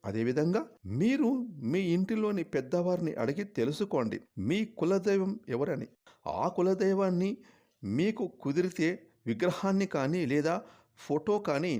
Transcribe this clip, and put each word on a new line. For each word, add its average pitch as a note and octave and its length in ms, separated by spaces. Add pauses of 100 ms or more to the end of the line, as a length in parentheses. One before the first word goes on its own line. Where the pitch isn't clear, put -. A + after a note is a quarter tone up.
అదేవిధంగా C3 580 (380)
మీరు B3 300 (420)
మీ F#3 100 (140)
ఇంటిలోని G#3 480 (100)
పెద్దవారిని E3+ 600 (100)
అడిగి D3 200 (140)
తెలుసుకోండి C3 600 (320)
మీ F#3+ 100 (200)
కులదైవం F#3+ 520 (240)
ఎవరని. C3+ 320 (560)
ఆ - 20 (120)
కులదైవాన్ని F#3+ 760 (520)
మీకు F3+ 420 (180)
కుదిరితే E3 460 (400)
విగ్రహాన్ని F#3 680
కానీ D3+ 260 (120)
లేదా D3+ 220 (500)
ఫోటో D#3 300 (140)
కానీ D3+ 300